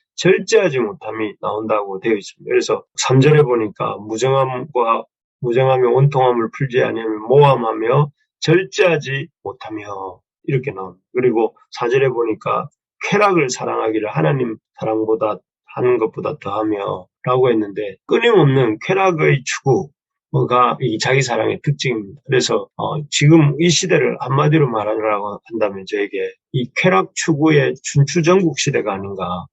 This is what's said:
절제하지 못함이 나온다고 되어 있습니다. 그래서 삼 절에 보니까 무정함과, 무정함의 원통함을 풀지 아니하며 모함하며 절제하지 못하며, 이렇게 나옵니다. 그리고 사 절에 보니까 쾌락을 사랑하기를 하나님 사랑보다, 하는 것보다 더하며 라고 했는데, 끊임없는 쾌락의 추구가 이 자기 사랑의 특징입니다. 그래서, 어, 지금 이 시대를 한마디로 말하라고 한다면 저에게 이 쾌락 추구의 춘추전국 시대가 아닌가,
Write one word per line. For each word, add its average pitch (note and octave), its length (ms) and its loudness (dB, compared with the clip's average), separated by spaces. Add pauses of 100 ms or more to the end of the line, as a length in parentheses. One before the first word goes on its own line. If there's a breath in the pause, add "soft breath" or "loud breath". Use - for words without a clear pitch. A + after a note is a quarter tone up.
(160)
절제하지 F#3 600 2
못함이 G#2+ 600 -6
나온다고 G#2 600 -4
되어 A2+ 140 0
있습니다. - 340 -8
그래서 A#2 360 0 (120)
삼 C3 240 4
절에 D3+ 220 6
보니까 A2+ 560 -2
무정함과, B2 1040 -2 (360)
무정함의 B2+ 520 2
원통함을 B2+ 640 2
풀지 B2+ 260 -2
아니하며 A2 460 -4
모함하며 B2+ 800 4 (300)
절제하지 D#3+ 880 0 (140)
못하며, G2 800 -12 (240)
이렇게 B2 280 -4
나옵니다. F#2+ 300 -14 (120)
그리고 A#2 420 0 (140)
사 - 180 -4
절에 C3+ 200 2
보니까 A#2 600 -4 (400)
쾌락을 F#3+ 420 2
사랑하기를 A2+ 600 -4
하나님 C3 460 -2 (240)
사랑보다, A2 580 -2 (360)
하는 B2 240 2
것보다 A2 400 -4
더하며 G2+ 680 -4 (180)
라고 B2+ 260 2
했는데, G#2 460 -4 (100)
끊임없는 C#3 800 4
쾌락의 D#3 600 2
추구가 - 1400 -2
이 A2 180 -2
자기 C3+ 240 0
사랑의 A2 400 -2
특징입니다. A2+ 640 -4
그래서, A#2 500 0
어, G#2+ 240 -6 (100)
지금 D3 500 4
이 F3 100 2
시대를 C3+ 500 0
한마디로 D3 480 2
말하라고 G#2+ 760 -2
한다면 G#2 440 -4
저에게 G2 440 -4 (200)
이 B2+ 240 -4
쾌락 F#3 380 0
추구의 D3 680 2
춘추전국 E3 760 2
시대가 A2 360 -2
아닌가, F#2 580 -8